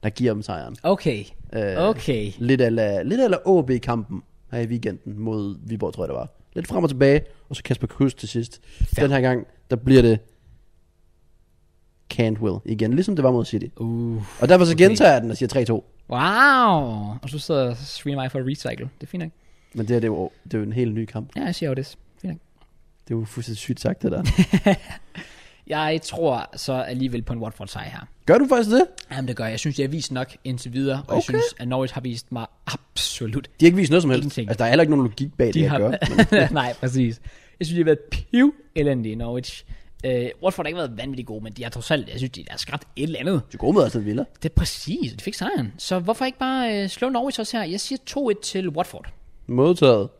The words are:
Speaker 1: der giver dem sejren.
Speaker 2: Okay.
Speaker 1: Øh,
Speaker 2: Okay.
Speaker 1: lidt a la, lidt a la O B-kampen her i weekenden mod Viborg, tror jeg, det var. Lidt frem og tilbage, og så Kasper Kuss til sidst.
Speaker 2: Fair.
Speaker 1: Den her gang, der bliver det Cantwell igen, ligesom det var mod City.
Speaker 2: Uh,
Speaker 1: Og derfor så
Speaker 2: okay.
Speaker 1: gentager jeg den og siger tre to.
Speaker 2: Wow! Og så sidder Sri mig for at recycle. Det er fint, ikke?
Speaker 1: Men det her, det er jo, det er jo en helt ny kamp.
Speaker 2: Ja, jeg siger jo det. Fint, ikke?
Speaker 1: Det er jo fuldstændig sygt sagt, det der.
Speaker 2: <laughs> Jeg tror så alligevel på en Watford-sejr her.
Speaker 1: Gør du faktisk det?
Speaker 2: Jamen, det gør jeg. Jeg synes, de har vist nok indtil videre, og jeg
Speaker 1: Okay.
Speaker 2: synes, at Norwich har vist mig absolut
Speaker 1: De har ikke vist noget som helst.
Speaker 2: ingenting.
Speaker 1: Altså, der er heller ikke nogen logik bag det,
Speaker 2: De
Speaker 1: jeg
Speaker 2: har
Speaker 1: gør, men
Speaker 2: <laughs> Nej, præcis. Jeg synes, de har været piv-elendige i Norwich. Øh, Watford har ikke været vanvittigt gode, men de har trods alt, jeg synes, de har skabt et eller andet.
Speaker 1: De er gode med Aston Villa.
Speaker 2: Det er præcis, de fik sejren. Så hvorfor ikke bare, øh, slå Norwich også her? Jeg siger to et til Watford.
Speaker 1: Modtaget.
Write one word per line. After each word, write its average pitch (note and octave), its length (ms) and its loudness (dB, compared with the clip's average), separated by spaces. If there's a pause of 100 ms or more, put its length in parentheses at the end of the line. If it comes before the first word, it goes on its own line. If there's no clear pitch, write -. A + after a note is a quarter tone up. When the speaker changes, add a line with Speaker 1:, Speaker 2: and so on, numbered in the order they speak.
Speaker 1:
der G#2+ 80 -2
giver A#2+ 220 0
dem G#2 100 -4
sejren. D#2+ 400 -10
Speaker 2:
Okay. D#3+ 420 0 (280)
Speaker 1:
Øh, G2+ 260 -2
Speaker 2:
Okay. C3+ 600 -2
Speaker 1:
lidt B2 220 2
a A#2+ 80 4
la, G#2+ 340 0
lidt F#3+ 180 0
a C4 60 4
la F#3 180 2
O F3+ 180 4
B-kampen A#2+ 600 -2 (300)
her A#2+ 80 -6
i A#2 60 -2
weekenden A2 520 -6
mod G#2+ 380 -6 (100)
Viborg, G2+ 280 -6
tror F2+ 100 -6
jeg, D2+ 40 -6
det C2+ 80 -6
var. B1 120 -8 (260)
Lidt E3+ 140 -6
frem F3+ 160 -2
og D3 60 2
tilbage, C#3 300 4 (280)
og C#3 80 -10
så - 60 -14
Kasper - 240 -2
Kuss C#3 280 0
til - 140 -12
sidst. - 320 -8 (340)
Speaker 2:
Fair. D3 120 2
Speaker 1:
Den C#3 80 2
her C3+ 60 4
gang, B2+ 260 0 (240)
der B2+ 60 0
bliver B2+ 260 8
det A2+ 160 6 (1900)
Cantwell G#2+ 540 0
igen, A2 300 -2
ligesom F#3 220 0
det D3 60 0
var C3 80 6
mod A#2+ 140 2
City. A2 220 -4 (100)
Speaker 2:
Uh, A#2 460 -4 (180)
Speaker 1:
Og C3+ 80 2
derfor F3+ 160 10
så E3 100 4
Speaker 2:
okay. E3 100 8
Speaker 1:
gentager G3+ 280 8
jeg A#2+ 100 4
den A#2 80 -4
og A2 60 -4
siger B2 120 -2
tre B2+ 160 0
to. G#2+ 200 -2 (260)
Speaker 2:
Wow! B2 100 -2 (1040)
Og C3 80 -10
så D3 80 -8
sidder C3+ 360 0
Sri C#3 400 -8
mig C3 180 -4
for C#3 60 -4
at C3 80 -4
recycle. B2+ 420 -6 (120)
Det - 20 -14
er C#3+ 40 -14
fint, F3+ 160 -8
ikke? D#3+ 140 -12 (380)
Speaker 1:
Men A#2 120 -6
det A2+ 80 -4
her, A#2 60 4
det A2 60 -2
er G#2+ 60 0
jo, F2+ 180 -4 (140)
det - 100 -10
er A2+ 40 0
jo G#2 60 -2
en G#2+ 80 -6
helt A#2 220 -2
ny A2+ 100 -4
kamp. A2 320 -12
Speaker 2:
Ja, C#4 60 -6
jeg F3+ 120 -4
siger D#3 160 -4
jo C3 40 -2
det. C3+ 220 -8 (260)
Fint, F#3 100 -8
ikke? E3 100 -14 (680)
Speaker 1:
Det A#2+ 60 -4
er A2+ 40 -2
jo A2+ 60 -4
fuldstændig A#2 340 -10
sygt - 220 -6
sagt, - 220 -2
det - 100 0
der. F#3 100 -4 (440)
Speaker 2:
<laughs> G3 80 6 (920)
Jeg D#3 360 -2
tror C#3 540 -2
så - 160 -6
alligevel B2+ 500 -4
på A#2 100 -8
en A#2+ 60 -6
Watford-sejr - 500 -10
her. - 100 -14 (280)
Speaker 1:
Gør F#3+ 120 8
du C#4 100 4
faktisk A#3+ 220 2
det? C4+ 160 6 (260)
Speaker 2:
Jamen, C3 160 -6
det A#2+ 80 -6
gør A#2 80 -6
jeg. A2 60 -4
Jeg A2 100 -8
synes, D3 160 -4
de D3 60 -2
har C3+ 60 0
vist D3+ 240 -6
nok B2+ 320 -8
indtil B2+ 280 -8
videre, C3+ 240 -2
og - 180 -6
jeg - 20 2
Speaker 1:
Okay. F4 60 2
Speaker 2:
synes, A4+ 220 0 (140)
at - 100 -6
Norwich C3 260 -2
har - 60 -6
vist B2 320 -10
mig A2+ 140 -8 (200)
absolut - 800 -6 (160)
Speaker 1:
De D#3+ 40 6
har - 20 12
ikke F3 100 8
vist F3 140 2
noget E3+ 120 6
som D3+ 80 2
helst. B2+ 120 2
Speaker 2:
ingenting. C3+ 260 -6
Speaker 1:
Altså, A2 100 -2
der B2 60 2
er A#2 40 2
heller C#3+ 140 6
ikke D#3 80 4
nogen C#3 160 4
logik C3+ 300 -6
bag C3 100 2
det, G#2+ 80 -2
Speaker 2:
De D#3+ 80 2
Speaker 1:
jeg C#3+ 80 2
Speaker 2:
har D3 80 0
Speaker 1:
gør, G#2+ 120 2 (500)
men D#3 120 2
Speaker 2:
<laughs> - 20 -4
Nej, B2 260 -2
præcis. B2 400 -2 (400)
Jeg E3+ 60 -6
synes, E3 100 -6
de F3 40 0
har D#3+ 40 4
været D3+ 140 4 (120)
piv-elendige C#3+ 1040 0
i - 40 -6
Norwich. A#2+ 480 -8 (400)
Øh, B2 220 -2 (160)
Watford F#3 220 -2
har D3+ 40 -4
ikke E3+ 100 -8
været B2 200 -8
vanvittigt B2+ 280 -10
gode, A2 180 -12
men A2 80 -14
de A#2+ 100 -14
har A#2 80 -8
trods B2 200 -8
alt, C#3+ 180 0
jeg - 100 -10
synes, B2+ 140 -4
de E2+ 180 -16
har - 80 -12
skabt - 380 -10
et C3 60 -6
eller D#3 180 -6
andet. F3+ 140 0
Speaker 1:
De - 200 -2
er - 40 -12
gode C#3 140 0
med F#3+ 120 6
Aston A2+ 200 -2
Villa. G#2 200 -2 (180)
Speaker 2:
Det D#3+ 80 -4
er - 60 -20
præcis, E3+ 640 -2
de - 60 -16
fik G#3+ 100 -8
sejren. F#3 440 -4
Så F#3 200 -4
hvorfor G#3+ 260 -2
ikke B3+ 140 -4
bare, B3 440 -2
øh, G3 60 -4
slå B3 200 -4
Norwich B3+ 320 -4
også A3 160 -6
her? G#3+ 80 -4
Jeg F3 160 -6
siger - 260 -8
to C#4 240 -2
et G3+ 80 0
til F#3+ 300 -6
Watford. - 440 -6 (340)
Speaker 1:
Modtaget. B2+ 600 6 (120)